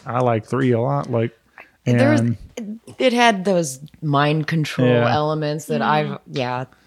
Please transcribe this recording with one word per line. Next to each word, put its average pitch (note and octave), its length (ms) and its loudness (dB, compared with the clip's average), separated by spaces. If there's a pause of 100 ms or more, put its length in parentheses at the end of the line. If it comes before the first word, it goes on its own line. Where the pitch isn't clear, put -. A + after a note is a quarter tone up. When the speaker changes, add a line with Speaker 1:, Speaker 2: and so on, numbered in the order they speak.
Speaker 1:
"I A#2+ 140 -2
like A#2 260 0
three B2+ 240 0
a A2+ 100 2
lot," C#3+ 300 -4
like, A#2 260 -2 (480)
Speaker 2:
There B2+ 280 4
was, C#4+ 80 2
Speaker 1:
and G3+ 580 -6 (180)
Speaker 2:
it B3+ 160 2
had A#3 320 2
those E3+ 340 0 (220)
mind D3+ 460 0
control D3 400 0
Speaker 1:
Yeah. A#2+ 260 4
Speaker 2:
elements D3+ 520 -2
that - 160 -4
Speaker 3:
Mm. - 40 0
Speaker 2:
I've, D3 320 0 (140)
yeah, B2+ 340 -4 (220)